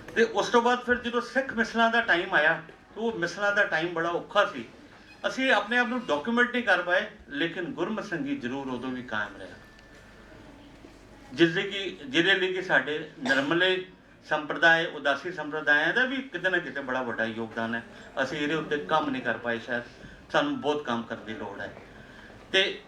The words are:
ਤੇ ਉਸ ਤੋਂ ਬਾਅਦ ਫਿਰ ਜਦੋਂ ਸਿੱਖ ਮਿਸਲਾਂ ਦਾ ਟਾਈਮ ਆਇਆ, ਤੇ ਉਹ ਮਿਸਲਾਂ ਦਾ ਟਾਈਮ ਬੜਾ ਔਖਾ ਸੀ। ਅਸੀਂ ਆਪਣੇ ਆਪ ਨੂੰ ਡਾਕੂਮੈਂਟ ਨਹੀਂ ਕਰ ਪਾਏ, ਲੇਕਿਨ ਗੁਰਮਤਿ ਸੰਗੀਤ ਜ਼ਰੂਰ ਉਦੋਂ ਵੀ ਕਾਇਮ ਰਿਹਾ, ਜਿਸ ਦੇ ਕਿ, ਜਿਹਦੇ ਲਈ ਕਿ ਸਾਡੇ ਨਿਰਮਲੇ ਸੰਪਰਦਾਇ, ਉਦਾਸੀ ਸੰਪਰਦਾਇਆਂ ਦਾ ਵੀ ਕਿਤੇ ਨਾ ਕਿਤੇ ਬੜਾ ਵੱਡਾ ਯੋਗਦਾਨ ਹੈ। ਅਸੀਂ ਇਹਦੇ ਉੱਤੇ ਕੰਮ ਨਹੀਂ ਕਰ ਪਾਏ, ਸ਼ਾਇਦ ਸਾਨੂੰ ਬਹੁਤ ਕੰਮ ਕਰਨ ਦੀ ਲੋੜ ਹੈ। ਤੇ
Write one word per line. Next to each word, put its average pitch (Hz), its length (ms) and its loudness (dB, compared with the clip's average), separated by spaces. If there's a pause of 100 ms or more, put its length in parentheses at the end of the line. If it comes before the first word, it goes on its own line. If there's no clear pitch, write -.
(160)
ਤੇ 214 60 6
ਉਸ 208 260 0
ਤੋਂ 240 140 6
ਬਾਅਦ 240 220 2
ਫਿਰ 240 100 2
ਜਦੋਂ 233 260 -2
ਸਿੱਖ 262 320 -4
ਮਿਸਲਾਂ 226 380 2
ਦਾ 233 100 2
ਟਾਈਮ 185 340 2
ਆਇਆ, 160 320 4
ਤੇ - 340 -16
ਉਹ 226 180 -2
ਮਿਸਲਾਂ 202 340 0
ਦਾ 208 120 4
ਟਾਈਮ 170 300 -2
ਬੜਾ 165 140 0
ਔਖਾ 175 360 2
ਸੀ। 131 200 -8 (640)
ਅਸੀਂ 254 260 2
ਆਪਣੇ 214 260 2
ਆਪ 240 80 4
ਨੂੰ 240 200 -4
ਡਾਕੂਮੈਂਟ 233 460 2
ਨਹੀਂ 247 100 0
ਕਰ 185 200 4
ਪਾਏ, 180 240 2 (220)
ਲੇਕਿਨ 165 360 -2
ਗੁਰਮਤਿ 175 440 -4
ਸੰਗੀਤ 143 320 -4
ਜ਼ਰੂਰ 131 280 -6
ਉਦੋਂ 127 220 -6
ਵੀ 127 120 -8
ਕਾਇਮ 107 340 -6
ਰਿਹਾ, 92 200 -16 (1800)
ਜਿਸ 165 180 6
ਦੇ 180 120 -2
ਕਿ, 196 440 -6
ਜਿਹਦੇ 170 280 4
ਲਈ 185 180 0
ਕਿ 185 100 -4
ਸਾਡੇ 151 560 0
ਨਿਰਮਲੇ 160 680 2 (420)
ਸੰਪਰਦਾਇ, 156 580 4
ਉਦਾਸੀ 143 460 -2
ਸੰਪਰਦਾਇਆਂ 151 640 2
ਦਾ 247 100 4
ਵੀ 254 120 -4
ਕਿਤੇ 247 340 -4
ਨਾ 180 80 2
ਕਿਤੇ 139 220 -6
ਬੜਾ 127 220 -2
ਵੱਡਾ 113 220 -2
ਯੋਗਦਾਨ 113 500 -4
ਹੈ। 117 80 -4 (400)
ਅਸੀਂ 165 160 -4
ਇਹਦੇ 147 160 0
ਉੱਤੇ 151 220 -2
ਕੰਮ 151 340 0
ਨਹੀਂ 131 120 -4
ਕਰ 117 160 0
ਪਾਏ, 117 200 -2
ਸ਼ਾਇਦ 120 240 -6 (500)
ਸਾਨੂੰ 147 280 2
ਬਹੁਤ 147 240 -2
ਕੰਮ 117 180 -2
ਕਰਨ 110 220 -10
ਦੀ 110 100 -8
ਲੋੜ 104 260 -10
ਹੈ। 95 140 -10 (800)
ਤੇ 190 360 2